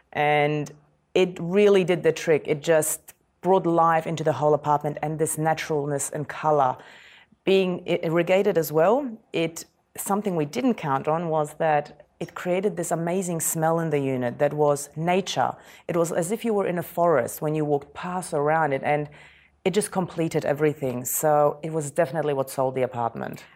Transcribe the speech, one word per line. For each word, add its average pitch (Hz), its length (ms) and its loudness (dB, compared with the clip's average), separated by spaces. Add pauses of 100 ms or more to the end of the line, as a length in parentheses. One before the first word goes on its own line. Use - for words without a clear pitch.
(120)
And 147 580 0 (440)
it 180 260 2
really 190 440 4
did 170 180 0
the 160 100 4
trick. 156 340 2
It 151 160 -2
just - 520 0 (260)
brought 185 260 2
life 165 400 4
into 160 180 -4
the 151 80 2
whole 147 220 2
apartment 147 480 0
and 151 160 -4
this 156 200 -2
naturalness 151 720 -2
and 147 160 -6
color. 143 500 0 (680)
Being 185 420 2
i-, 175 160 -2
irrigated 175 560 2
as 147 140 0
well, 208 360 2 (240)
it, 165 320 -4 (320)
something 202 380 -2
we 160 100 0
didn't 240 300 0
count 143 320 -2
on 165 220 -2
was 151 260 -2
that 151 500 0 (140)
it - 160 -10
created 180 420 -2
this 170 140 -4
amazing 170 500 -2
smell 165 380 0
in 165 120 -2
the 147 100 0
unit 127 400 -2
that 147 120 2
was 147 440 0
nature. 160 580 0 (320)
It 170 100 -4
was 165 140 0
as 170 220 -2
if 226 120 -4
you 233 80 -2
were 196 140 0
in 175 120 -2
a 165 40 -4
forest 165 580 0
when 156 140 -2
you 156 100 0
walked 147 300 -2
past 180 400 -8
around 151 380 2
it, 135 120 -2
and 147 240 0 (560)
it 185 80 0
just 196 200 0
completed 165 520 -2
everything. 139 600 0
So 147 580 2
it 160 100 -8
was 147 200 -4
definitely 156 420 0
what 135 160 -2
sold 131 240 -2
the 131 80 -2
apartment. - 640 -6 (120)